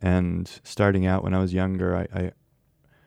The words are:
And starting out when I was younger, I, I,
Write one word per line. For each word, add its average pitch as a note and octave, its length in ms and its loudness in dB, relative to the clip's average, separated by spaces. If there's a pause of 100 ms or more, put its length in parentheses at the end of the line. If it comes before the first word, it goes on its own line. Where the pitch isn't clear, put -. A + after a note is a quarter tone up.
And F2+ 640 0
starting G2 440 2
out F#2 160 0
when F#2 100 -2
I F#2 60 2
was F#2 140 0
younger, F#2 420 -2
I, F2+ 240 -6
I, F2+ 120 -4 (760)